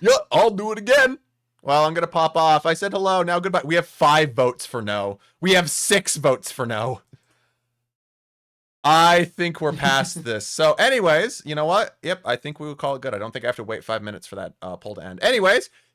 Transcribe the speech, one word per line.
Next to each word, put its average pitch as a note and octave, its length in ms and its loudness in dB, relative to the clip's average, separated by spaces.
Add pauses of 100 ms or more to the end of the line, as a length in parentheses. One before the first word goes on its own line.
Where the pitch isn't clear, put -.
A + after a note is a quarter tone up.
Yup, A#3+ 300 2
I'll F#3 200 4
do G#3 220 -6
it G#3+ 60 -6
again. C4 400 2 (440)
Well, C#3+ 220 2
I'm D#3 100 0
gonna E3+ 120 -2
pop D#3+ 300 0
off. D#3 300 4
I E3 80 2
said G3 180 -4
hello, F#3+ 300 0
now F3 180 0
goodbye. F3+ 240 -2
We D3 120 -4
have E3+ 100 2
five D3+ 480 2
votes B2 320 -2
for A#2+ 160 -10
no. G2+ 360 -6 (220)
We F#3 120 0
have F3+ 180 2
six - 460 -2
votes C3+ 360 -2
for C3 140 -6
no. A#2 340 -6 (1900)
I E3+ 380 6
think F3 380 -4
we're D3+ 100 0
past C#3 520 -2
this. A2 220 -6
So D#3 280 2
anyways, G#3 720 0
you D3+ 80 -10
know D3+ 100 -4
what? F#3 380 -2
Yep, F3+ 240 -6
I A#2+ 100 -2
think D3 240 -12
we D3+ 60 -12
will D3+ 80 -10
call C#3+ 220 -6
it B2+ 60 -12
good. C3 120 -8
I G#2 40 -8
don't G#2+ 140 -10
think A2 140 -10
I - 20 -4
have B2 80 -4
to A#2 80 -12
wait G#2+ 180 -10
five A2 200 -8
minutes G#2 240 -14
for - 100 -18
that, F#2 240 -12
uh, F#2 160 -12
poll G#2 200 -14
to G2+ 80 -16
end. F#2 180 -16
Anyways A3 480 0 (240)